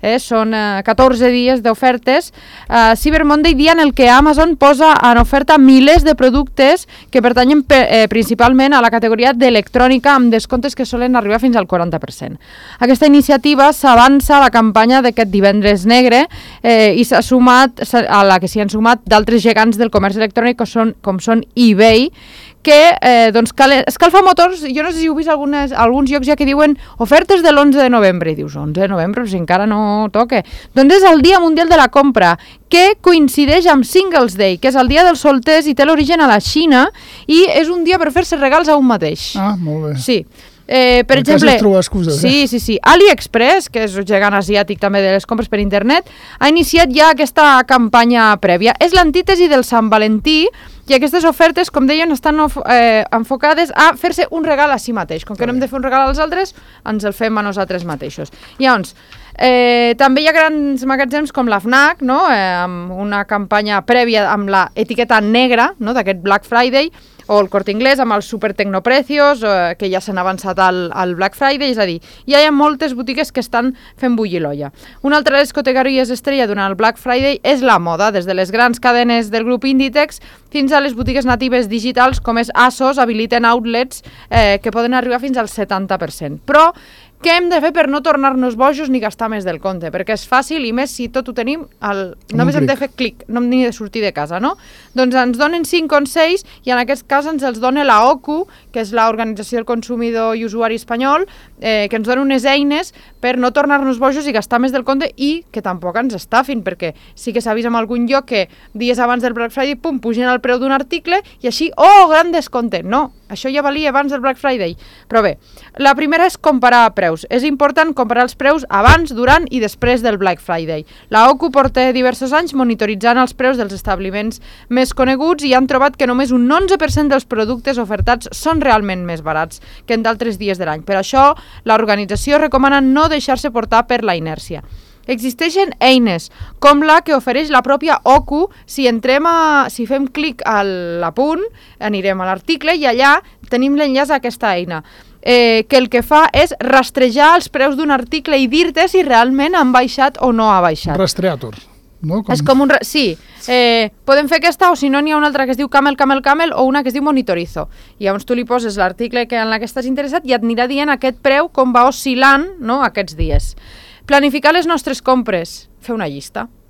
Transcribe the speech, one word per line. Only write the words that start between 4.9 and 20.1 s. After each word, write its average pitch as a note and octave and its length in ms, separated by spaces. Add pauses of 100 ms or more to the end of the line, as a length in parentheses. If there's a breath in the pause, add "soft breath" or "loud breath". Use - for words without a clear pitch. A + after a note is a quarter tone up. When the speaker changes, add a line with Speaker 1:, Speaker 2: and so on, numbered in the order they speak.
Speaker 1:
en A#3+ 160
oferta C#4 400
milers C4+ 480
de D#4 80
productes C4+ 720 (240 loud breath)
que B3+ 100
pertanyen B3 460
pe-, A3+ 380
eh, - 40
principalment B3 680
a C4 60
la A#3 140
categoria A#3 400
d'electrònica, B3 800
amb B3 160
descomptes B3 480
que C4 80
solen B3 320
arribar G#3+ 240
fins B3 160
al F#3 80
quaranta E3+ 320
per - 160
cent. - 240 (400 loud breath)
Aquesta C4 320
iniciativa C#4+ 640
s'avança C4+ 640
a C#4 40
la C4 140
campanya A3+ 480
d'aquest A3+ 320
Divendres G3+ 500
Negre, B3 440 (340 loud breath)
eh, A3 320
i A#3+ 100
s'ha C4+ 160
sumat, B3+ 640
s'ha, A#3+ 240
a G3+ 160
la F#3+ 160
que F3+ 80
s'hi G#3+ 160
han G3+ 80
sumat A3+ 340
d'altres G#3+ 380
gegants A3 400
del A3+ 80
comerç G3 320